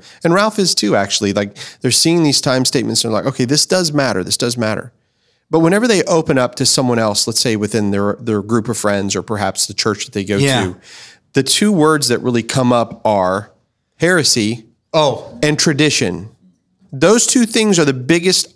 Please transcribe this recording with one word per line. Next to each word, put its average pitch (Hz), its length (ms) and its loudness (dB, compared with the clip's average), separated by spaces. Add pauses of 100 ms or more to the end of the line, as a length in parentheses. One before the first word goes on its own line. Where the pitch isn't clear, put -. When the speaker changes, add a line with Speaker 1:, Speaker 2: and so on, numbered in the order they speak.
(220)
Speaker 1:
and 170 120 2
Ralph 208 240 0
is 185 160 0
too, 196 220 0
actually. 101 360 0
Like, 104 240 -2 (240)
they're - 100 -2
seeing 165 340 2
these 143 180 2
Times 131 260 2
statements 113 340 -2
and 113 80 -4
they're 107 120 -2
like, 135 100 -2
"Okay, 127 140 -2
this 147 180 0
does 185 260 0
matter. 127 320 0
This 98 140 -4
does 120 220 -4
matter." 110 340 -4 (560)
But 160 120 2
whenever 196 280 2
they 196 160 2
open 160 320 0
up 123 200 0
to 131 100 -2
someone 123 320 0
else, 107 280 0
let's 113 140 -2
say 113 160 0
within 104 340 -2
their, 101 300 -2
their 110 220 -2
group 110 260 -2
of 117 80 -4
friends 101 400 -2
or 90 60 -2
perhaps 101 440 -4
the - 60 -14
church 101 320 -2
that - 80 -14
they 101 120 -4
go 101 120 -2
Speaker 2:
Yeah. 131 280 0
Speaker 1:
to, 90 120 -8 (560)
the 135 100 2
two 208 300 2
words 156 360 2
that 120 100 0
really 117 240 0
come 123 280 0
up 117 360 0
are 98 440 0 (460)
heresy 127 680 0 (260)
Speaker 2:
Oh. 147 500 0
Speaker 1:
and 151 160 2
tradition. 131 680 0 (640)
Those 175 340 2
two 240 200 2
things 214 320 0
are 156 80 2
the 135 80 2
biggest 165 600 0